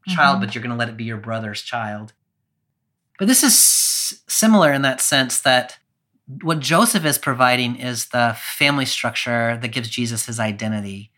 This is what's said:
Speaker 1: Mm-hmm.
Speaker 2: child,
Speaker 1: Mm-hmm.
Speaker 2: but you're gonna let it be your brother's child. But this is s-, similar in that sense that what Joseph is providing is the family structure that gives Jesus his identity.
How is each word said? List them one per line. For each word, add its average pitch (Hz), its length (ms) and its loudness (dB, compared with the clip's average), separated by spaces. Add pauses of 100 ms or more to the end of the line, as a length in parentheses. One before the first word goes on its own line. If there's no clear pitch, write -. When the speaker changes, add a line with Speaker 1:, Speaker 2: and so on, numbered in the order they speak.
Speaker 1:
Mm-hmm. 185 80 -2
Speaker 2:
child, 139 220 4
Speaker 1:
Mm-hmm. - 80 -2
Speaker 2:
but 110 80 -8
you're 117 80 -8
gonna 120 140 -6
let 120 120 -4
it 113 80 -12
be 113 80 -8
your 113 140 -8
brother's 110 440 -8
child. 107 520 -8 (1040)
But 196 100 0
this 254 140 4
is 254 100 6
s-, - 760 2
similar 202 440 6
in 139 100 0
that 131 180 0
sense 131 400 0
that 127 380 2 (640)
what 160 180 -2
Joseph 170 440 2
is 143 140 2
providing 123 580 2
is 123 320 -6
the 120 300 2
family 143 460 0
structure 117 760 -2
that 120 80 -4
gives 117 200 -4
Jesus 117 380 -4
his 113 120 -8
identity. 107 800 -4